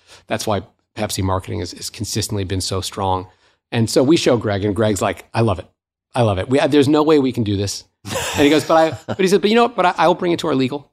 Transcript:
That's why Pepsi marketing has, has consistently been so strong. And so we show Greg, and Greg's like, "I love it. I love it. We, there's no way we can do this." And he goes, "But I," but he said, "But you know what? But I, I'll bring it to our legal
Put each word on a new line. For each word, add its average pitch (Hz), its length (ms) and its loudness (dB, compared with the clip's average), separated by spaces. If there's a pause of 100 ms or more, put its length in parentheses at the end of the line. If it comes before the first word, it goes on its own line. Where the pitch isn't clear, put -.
(260)
That's - 200 -4
why 101 160 -2 (340)
Pepsi 104 260 -6
marketing 95 380 -4
has, 87 120 -10
has - 180 -14
consistently 101 540 -6
been 92 180 -6
so 95 180 -6
strong. 95 480 -4 (420)
And 113 200 0
so 143 120 2
we 156 140 4
show 131 220 2
Greg, 101 260 -2
and 104 100 -2
Greg's 107 280 0
like, 98 320 -4
"I 117 80 0
love 98 160 0
it. - 80 -14 (480)
I 127 80 0
love 101 160 2
it. 92 100 -6
We, 143 180 2
there's 139 220 4
no 151 140 4
way 151 160 4
we 131 140 2
can 117 120 -2
do 101 140 0
this." - 260 -6 (520)
And 151 80 2
he 143 60 6
goes, 151 140 4
"But 165 100 2 (200)
I," - 120 -14
but 113 140 -6
he 190 80 2
said, 196 140 2
"But 208 80 0
you 226 60 2
know 233 80 6
what? 254 120 -2
But 180 100 2
I, 175 120 0
I'll 170 160 4
bring 175 180 -2
it 160 80 -2
to 170 80 -6
our 143 60 0
legal 131 380 -4